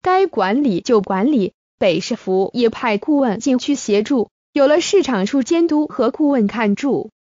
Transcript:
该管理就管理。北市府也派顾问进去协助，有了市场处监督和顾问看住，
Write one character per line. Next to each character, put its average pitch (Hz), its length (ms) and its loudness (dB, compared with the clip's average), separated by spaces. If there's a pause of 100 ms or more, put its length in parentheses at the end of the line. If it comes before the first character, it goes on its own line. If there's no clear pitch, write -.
该 370 240 2
管 220 360 0
理 202 180 0
就 226 200 2
管 196 300 0
理。 214 220 0 (260)
北 170 200 2
市 226 160 -6
府 190 380 -2
也 233 160 0
派 220 300 -4
顾 302 180 0
问 233 220 0
进 254 180 0
去 285 160 -2
协 214 300 0
助， 262 260 -2 (240)
有 277 140 4
了 302 120 4
市 370 220 2
场 208 240 0
处 269 160 0
监 339 260 0
督 302 200 0
和 247 240 -2
顾 294 180 0
问 247 160 2
看 208 300 -2
住， 220 340 -2 (160)